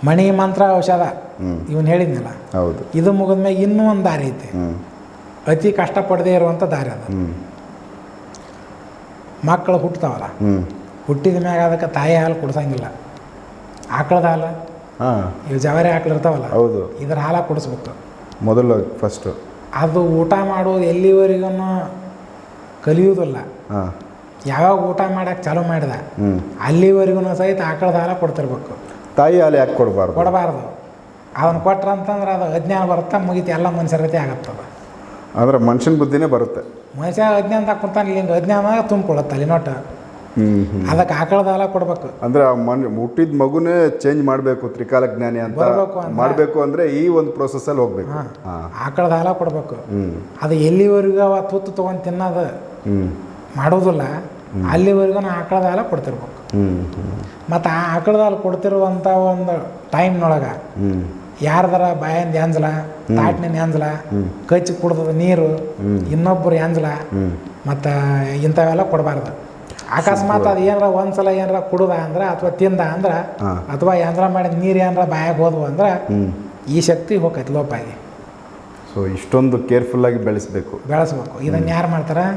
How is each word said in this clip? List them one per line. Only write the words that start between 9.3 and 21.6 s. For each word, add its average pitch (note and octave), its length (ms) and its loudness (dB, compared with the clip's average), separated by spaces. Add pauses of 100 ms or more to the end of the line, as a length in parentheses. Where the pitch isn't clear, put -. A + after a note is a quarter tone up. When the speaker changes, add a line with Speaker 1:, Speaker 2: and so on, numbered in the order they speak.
Speaker 1:
ಮಕ್ಕಳು F3 320 2
ಹುಟ್ಟತಾವಲ್ಲ, D#3 460 -4
Speaker 2:
ಹ್ಮ್. G2+ 400 0 (420)
Speaker 1:
ಹುಟ್ಟಿದ D3 300 2
ಮ್ಯಾಗ F3 240 0
ಅದಕ್ಕೆ E3+ 260 2
ತಾಯಿ D#3 300 2
ಹಾಲು D#3+ 180 2
ಕುಡ್ಸಂಗಿಲ್ಲ. C#3 500 -4 (1080)
ಆಕಳದ D#3 320 2
ಹಾಲು, E3 220 2 (540)
Speaker 2:
ಹಾ. G#2 340 0 (160)
Speaker 1:
ಇವು C3+ 80 0
ಜವಾರಿ D3+ 300 2
ಆಕಳು E3 260 2
ಇರ್ತಾವಲ್ಲ, D3 360 0
Speaker 2:
ಹೌದು. G#2+ 480 2
Speaker 1:
ಇದ್ರ C#3+ 200 -2
ಹಾಲ D#3+ 220 0
ಕುಡಿಸ್ಬೇಕು. D3 520 -6 (500)
Speaker 2:
ಮೊದಲು A2 560 2
ಫಸ್ಟ್. - 380 -4 (380)
Speaker 1:
ಅದು D#3+ 280 2
ಊಟ E3 320 2
ಮಾಡೋದು F#3+ 460 0
ಎಲ್ಲಿವರೆಗೂ F#3+ 1120 2 (920)